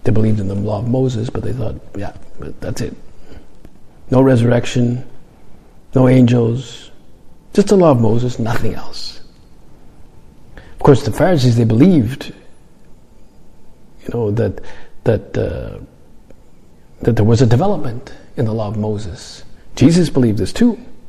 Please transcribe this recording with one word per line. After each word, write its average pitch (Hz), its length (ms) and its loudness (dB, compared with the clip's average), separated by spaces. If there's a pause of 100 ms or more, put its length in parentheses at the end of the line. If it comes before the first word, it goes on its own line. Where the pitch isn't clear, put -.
They 113 100 0
believed 107 260 4
in 95 80 -4
the 98 80 -4
law 101 240 -2
of 120 80 -4
Moses, 123 420 -2
but - 140 -6
they 104 80 -2
thought, 117 240 -4 (220)
"Yeah, 98 160 -6 (260)
but - 220 -10
that's - 180 -6
it. - 160 -6 (1120)
No 127 120 4
resurrection, 120 840 2 (920)
no 127 120 6
angels, 123 840 2 (600)
just 202 160 2
the 214 80 4
law 170 160 6
of 123 80 4
Moses, 120 400 2
nothing 113 340 2
else." - 460 -4 (1400)
Of - 240 -20
course, 143 240 4
the 110 80 -2
Pharisees, 135 460 2
they 117 80 4
believed, 127 680 2 (1700)
you - 100 -8
know, 113 180 -2
that, 107 300 0 (420)
that, 107 340 0
uh, 57 420 -6 (1200)
that 113 160 2
there 101 80 2
was 117 160 4
a 131 40 6
development 131 680 0 (240)
in 131 80 -2
the 107 80 -4
law 110 160 -4
of 107 80 -6
Moses. 101 680 -8 (320)
Jesus 165 340 4
believed 117 280 2
this 95 160 -2
too 233 260 2 (300)